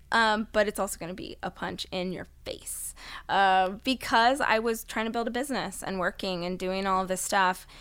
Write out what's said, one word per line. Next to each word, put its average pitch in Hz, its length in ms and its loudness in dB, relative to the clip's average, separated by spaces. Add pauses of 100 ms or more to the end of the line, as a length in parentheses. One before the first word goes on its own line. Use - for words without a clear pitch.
(120)
um, 220 400 4
but 208 160 4
it's 208 100 -4
also 196 200 -4
gonna 170 160 -8
be - 280 -12
a - 80 -4
punch - 400 -8
in 185 220 -4
your - 140 -8 (180)
face. - 500 -10 (340)
Uh, 190 420 6 (140)
because 254 560 4
I 220 180 4
was 226 260 -2
trying 220 220 -4
to 220 40 -2
build 233 180 -2
a - 20 -4
business 226 520 -4
and 190 160 -4
working 180 460 -2
and 180 140 -4
doing 190 280 -2
all 190 160 2
of 185 60 -4
this 185 120 -2
stuff, 185 460 2 (140)